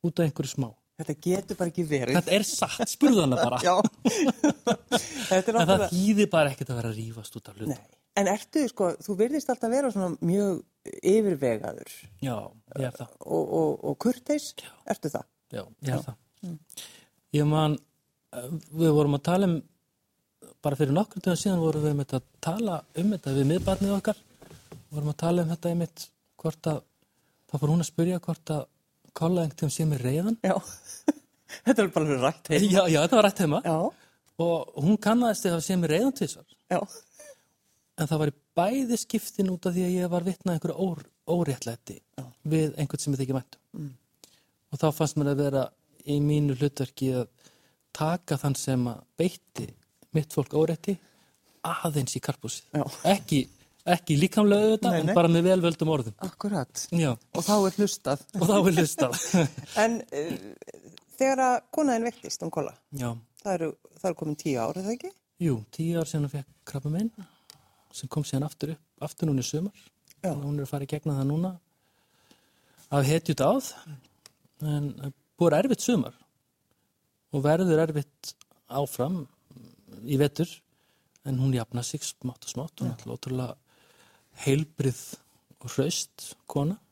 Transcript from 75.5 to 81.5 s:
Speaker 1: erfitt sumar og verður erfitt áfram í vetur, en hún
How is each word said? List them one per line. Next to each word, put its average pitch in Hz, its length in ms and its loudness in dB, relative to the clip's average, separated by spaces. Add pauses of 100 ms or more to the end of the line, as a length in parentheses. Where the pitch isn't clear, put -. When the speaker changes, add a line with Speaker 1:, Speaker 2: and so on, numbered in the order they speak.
Speaker 1:
erfitt 240 280 0
sumar 220 280 0 (1160)
og 139 120 -2
verður 160 380 4
erfitt 151 520 -4 (360)
áfram 143 520 -4 (800)
í 131 180 -2
vetur, 147 320 0 (760)
en 131 140 -2
hún 131 160 2